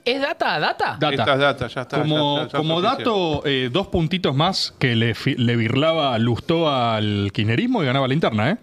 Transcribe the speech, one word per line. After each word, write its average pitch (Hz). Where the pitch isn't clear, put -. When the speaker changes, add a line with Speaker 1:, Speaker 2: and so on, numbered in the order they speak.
Speaker 1:
¿Es, 247
es 277
data, 277
data? 214
Speaker 2:
Data. 151
Speaker 3:
Esta 131
es 131
data, 131
ya 131
está, 143
Speaker 2:
Como, 151
Speaker 3:
ya, 143
ya, 120
ya 139
Speaker 2:
como 160
Speaker 3:
es 180
oficial. 247
Speaker 2:
dato, 156
eh, 131
dos 190
puntitos 175
más 175
que 123
le 113
fi-, -
le 120
birlaba 131
Lustó 151
al 107
kirchnerismo 180
y 143
ganaba 131
la 123
interna, 139
¿eh? 233